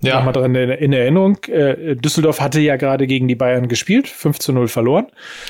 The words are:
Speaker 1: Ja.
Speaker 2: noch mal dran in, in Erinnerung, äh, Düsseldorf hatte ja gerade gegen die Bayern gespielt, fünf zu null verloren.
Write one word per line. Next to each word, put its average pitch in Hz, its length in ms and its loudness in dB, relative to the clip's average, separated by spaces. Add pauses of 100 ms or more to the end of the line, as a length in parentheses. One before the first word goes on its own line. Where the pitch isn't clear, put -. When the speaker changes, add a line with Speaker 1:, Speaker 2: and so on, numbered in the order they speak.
Speaker 1:
Ja. 131 120 0
Speaker 2:
noch 131 80 2
mal 131 80 0
dran 127 240 0
in, 127 120 0
in 139 240 0
Erinnerung, 170 520 2
äh, 147 500 0
Düsseldorf 151 460 0
hatte 139 180 0
ja 147 160 2
gerade 135 320 0
gegen 127 220 0
die 123 80 0
Bayern 123 320 0
gespielt, 196 400 0
fünf - 320 -4
zu - 120 -2
null 123 140 2
verloren. 131 400 0 (440)